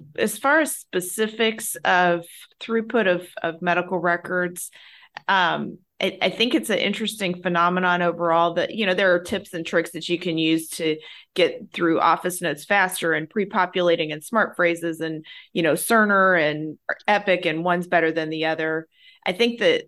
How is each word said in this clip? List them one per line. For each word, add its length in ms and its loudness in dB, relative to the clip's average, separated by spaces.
as 200 -2
far 220 2
as 160 -2
specifics 1120 -4
of 400 4
throughput 480 0
of, 180 0
of 200 -4
medical 360 0
records, 760 -2
um, 480 0
I, 200 -2
I 80 2
think 240 0
it's 160 0
an 100 2
interesting 640 -4
phenomenon 600 2
overall 540 2
that, 200 -2
you 100 -2
know, 80 2
there 220 4
are 80 0
tips 300 -8
and 120 -8
tricks 260 -2
that 180 -10
you 100 -2
can 180 -4
use 340 0
to 260 -2
get 400 0
through 280 0
office 400 0
notes 240 -4
faster 480 0
and 160 -4
pre-populating 840 0
and 100 -8
smart 360 -2
phrases 420 0
and, 260 -6
you 100 0
know, 100 4
Cerner 640 4
and 400 0
Epic 380 2
and 180 0
one's 240 0
better 240 4
than 180 -2
the 160 -4
other. 420 -2
I 80 -2
think 260 0
that 280 4